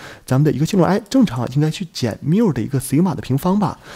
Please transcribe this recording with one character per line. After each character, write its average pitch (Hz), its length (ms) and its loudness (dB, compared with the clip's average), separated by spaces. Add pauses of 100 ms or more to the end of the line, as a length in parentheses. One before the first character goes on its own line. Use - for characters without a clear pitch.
(260)
咱 127 100 0
们 147 80 4
的 151 80 2
一 123 60 -4
个 156 80 0
性 196 120 0
质 165 60 6
I， 190 240 2
正 269 160 4
常 120 180 -2
啊 117 120 -4
应 147 80 2
该 156 80 0
去 160 200 -8
减 - 300 -4
缪 180 320 2
的 123 80 -2
一 - 60 -2
个 139 120 -2
西 131 200 -2
格 170 40 4
玛 185 120 0
的 - 80 -8
平 131 160 -2
方 185 200 0
吧。 196 200 -2 (180)